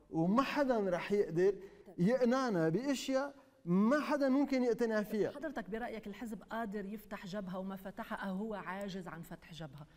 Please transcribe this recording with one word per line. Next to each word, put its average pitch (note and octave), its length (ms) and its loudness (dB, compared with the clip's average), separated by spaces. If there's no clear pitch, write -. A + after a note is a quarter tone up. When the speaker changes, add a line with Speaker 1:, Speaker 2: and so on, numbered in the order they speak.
Speaker 1:
وما F#3 320 4
حدا C4 360 2
رح F3 220 -2
يقدر F#3+ 420 4
يقنعنا A#3 680 4
بأشياء C4 680 0
ما G#3+ 360 4
حدا C4+ 280 2
ممكن C4+ 340 4
يقتنع A3+ 400 2
فيها. G3+ 280 0
Speaker 2:
حضرتك B3+ 400 -8
برأيك G#3+ 360 -8
الحزب G#3 360 -10
قادر G#3+ 420 -6
يفتح G#3 420 -10
جبهة F#3 320 -6
وما F#3+ 180 -6
فتحها، G3 400 -10
أو F#3+ 200 -4
هو G#3+ 180 -4
عاجز F#3 540 -8
عن D#3+ 140 -12
فتح - 320 -14
جبهة؟ D3+ 320 -12